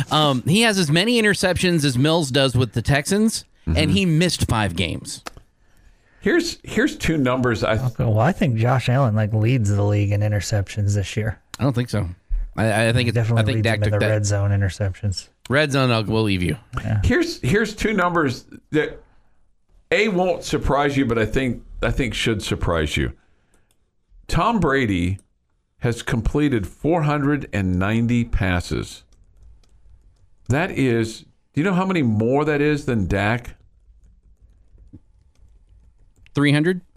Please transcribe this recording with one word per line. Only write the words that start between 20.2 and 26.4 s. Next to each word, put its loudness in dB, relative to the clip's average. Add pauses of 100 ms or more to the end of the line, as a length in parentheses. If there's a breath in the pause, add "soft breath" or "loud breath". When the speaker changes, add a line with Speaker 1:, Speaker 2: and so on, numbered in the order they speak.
Speaker 2:
surprise 0
you, 2
but 0
I 2
think, -2 (180)
I -2
think -2
should -2
surprise -2
you. -2 (1120)
Tom 0
Brady 0 (600)
has -2
completed 0